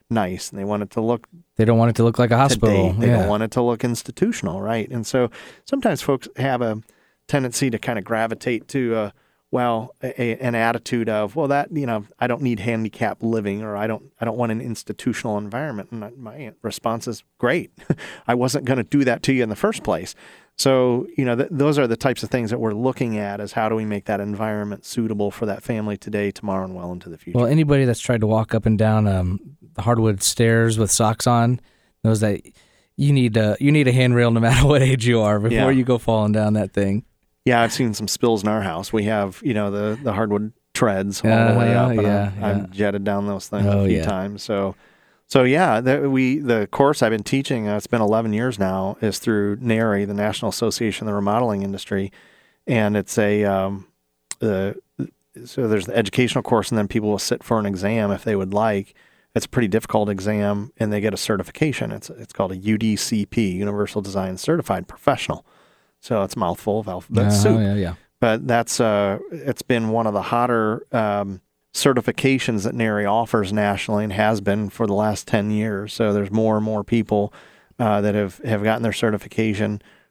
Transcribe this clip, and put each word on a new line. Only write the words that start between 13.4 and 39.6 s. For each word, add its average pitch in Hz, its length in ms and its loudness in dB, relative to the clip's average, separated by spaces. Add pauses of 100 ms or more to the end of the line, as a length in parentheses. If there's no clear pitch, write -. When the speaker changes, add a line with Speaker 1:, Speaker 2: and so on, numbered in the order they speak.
Speaker 1:
or, 104 140 -8
"I 107 100 -2
don't, 110 160 -6 (160)
I 117 60 -4
don't 113 120 -4
want 117 140 -2
an 110 80 -4
institutional 113 760 -6
environment." 107 540 -8
And 117 100 -10
my, 104 160 -14
my 123 340 -16 (100)
response 113 460 -6
is, 113 160 -8 (140)
"Great. 131 340 -2 (280)
<laughs> - 280 -14
I 120 80 2
wasn't 131 300 -2
gonna 131 180 0
do 143 220 2
that 123 180 0
to 135 100 2
you 127 100 2
in 113 60 0
the 104 60 -4
first - 280 -2
place." 90 320 -4 (420)
So, 127 580 4
you 139 80 0
know, 120 120 2
th-, 131 160 0
those 143 280 2
are 131 80 2
the 113 80 0
types 123 280 -2
of 113 60 -8
things 120 200 -2
that 117 100 -2
we're 110 140 0
looking 120 440 -2
at, 101 220 -6
is 101 140 -10
how 110 160 0
do 113 60 0
we 110 100 -2
make 104 200 -4
that 101 140 -2
environment 104 680 -6
suitable 107 460 -2
for - 140 -6
that 98 180 -6
family 107 340 -4
today, 104 340 -2
tomorrow, 95 340 -6
and 92 100 -12
well 87 160 -10
into 90 180 -12
the 82 80 -16
future. 87 200 -6
Speaker 2:
Well, 120 100 2
anybody 143 380 4
that's 120 160 0
tried 117 200 0
to 107 60 0
walk 110 280 0
up 104 100 0
and 110 120 4
down, 110 300 4
um, 95 320 0 (360)
the - 80 -8
hardwood 110 400 2
stairs 113 540 2
with 110 140 2
socks 110 360 2
on 120 340 2 (420)
knows 113 180 4
that 104 200 0 (560)
you 143 160 4
need 120 240 4
a, 107 240 2
you 143 100 4
need 147 160 6
a 123 60 4
handrail 123 380 6
no 113 80 4
<laughs> 117 80 4
matter 127 200 6
what 139 140 6
age 131 260 2
you 117 140 4
are 104 180 4
before 113 160 2
Speaker 1:
Yeah. 127 140 4
Speaker 2:
you 131 160 4
go 123 140 2
falling 107 340 2
down 107 200 2
that 104 200 0
thing. 101 320 0 (400)
Speaker 1:
Yeah, 120 160 4
I've 113 100 2
seen 117 220 0
some 101 160 -6
spills 113 340 2
in 107 60 2
our 107 140 0
house. 87 280 -6
We 107 120 0
have, 101 380 0
you 135 120 -2
know, 104 180 0